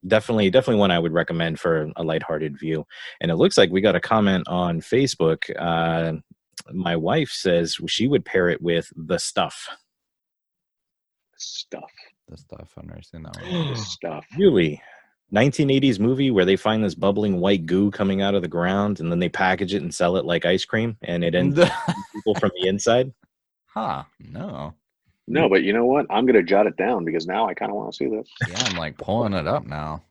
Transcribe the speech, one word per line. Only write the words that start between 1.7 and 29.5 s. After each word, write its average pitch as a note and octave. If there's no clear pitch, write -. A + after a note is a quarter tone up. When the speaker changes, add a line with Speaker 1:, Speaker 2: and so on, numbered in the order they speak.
Speaker 1:
a E2+
lighthearted D#2
view. D#2
And E2+
it E2
looks E3+
like F#2+
we F#2+
got G2
a E2+
comment G2
on F2
Facebook. E2
Uh, E2
my F2
wife A#2+
says E2+
she A2+
would B2+
pair F2+
it -
with E2+
The E2
Stuff. -
Speaker 2:
Stuff. -
Speaker 3:
The -
Stuff. -
I've -
never D#2+
seen D#2+
that E2+
one. F3
Speaker 2:
<gasps> C3
The -
Stuff. F2+
Speaker 1:
Really? G#2
Nineteen C#3
eighties C3
movie C3
where F#2
they F#2+
find A2
this F2
bubbling G2
white F#2
goo F#2+
coming G2
out G2
of F#2+
the E2+
ground, F#2
and E2
then F2
they F2+
package F#2
it G2+
and E2+
sell F2
it F2+
like E2+
ice F2+
cream, A2+
and F2
it E3
ends C#3
Speaker 3:
<laughs> -
Speaker 1:
up F3
eating F#3
people G#2+
from G2+
the F#2
inside? A#2
Speaker 3:
Huh. F#3+
No. F2
Speaker 2:
No, D3
but F#2+
you G2
know A#2
what? C#3
I'm A2+
gonna A2+
jot G2
it -
down G2+
because E2
now G#2
I F#2
kinda G#2+
wanna G#2+
see -
this. A2
Speaker 3:
Yeah, F2
I'm, F#2
like, D#2
pulling G#2+
it D#2+
up B2+